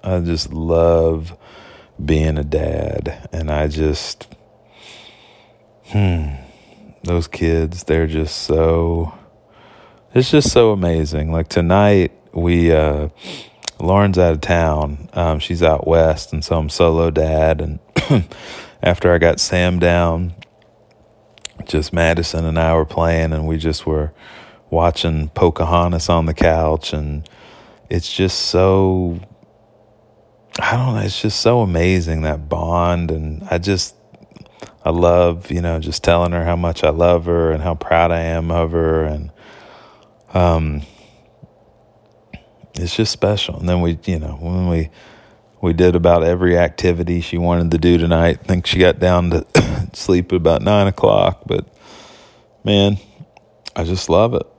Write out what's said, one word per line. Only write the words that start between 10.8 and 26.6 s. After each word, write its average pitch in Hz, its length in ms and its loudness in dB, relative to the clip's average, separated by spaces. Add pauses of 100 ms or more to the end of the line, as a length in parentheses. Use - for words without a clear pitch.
Like, 82 160 -2
tonight, 92 640 4 (220)
we, 85 380 2
uh, 76 380 2 (680)
Lauren's 95 380 2
out 85 160 4
of 78 80 -4
town. 76 720 -2
Um, 82 260 -2
she's 85 240 -4
out 78 240 2
west, 80 460 2
and 78 100 -6
so 82 140 -2
I'm 78 120 -4
solo 82 420 2
dad. 78 500 0
And 76 180 -8 (300)
<clears throat> 92 240 0 (500)
after 87 300 2
I 85 40 4
got 82 220 2
Sam 90 400 0
down, 87 540 0 (1300)
just 76 280 -4
Madison 82 520 0
and 80 140 0
I 80 160 2
were 78 100 2
playing, 82 480 0
and 78 140 -4
we 80 100 -2
just 78 280 -4
were 76 280 -2 (560)
watching 80 600 0
Pocahontas 85 800 0
on 82 160 2
the 80 80 -2
couch, 80 600 0